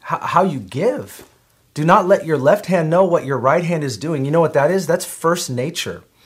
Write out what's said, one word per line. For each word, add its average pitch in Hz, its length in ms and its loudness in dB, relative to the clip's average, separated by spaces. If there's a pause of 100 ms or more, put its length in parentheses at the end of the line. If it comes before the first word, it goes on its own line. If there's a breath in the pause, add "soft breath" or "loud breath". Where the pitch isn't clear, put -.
h-, - 180 -6
how - 220 0
you 165 180 0
give. 123 640 -6 (460)
Do 147 100 -6
not 185 240 4
let 185 200 2
your 156 120 0
left 143 280 2
hand 170 240 0
know 175 140 4
what 170 200 0
your 135 140 -2
right 143 260 2
hand 165 180 -2
is 131 140 -6
doing." 143 300 -4
You 143 40 -2
know 165 120 4
what 156 100 0
that 147 180 2
is? 185 160 -2
That's 139 200 -2
first - 420 -4
nature. 123 560 -8 (220 loud breath)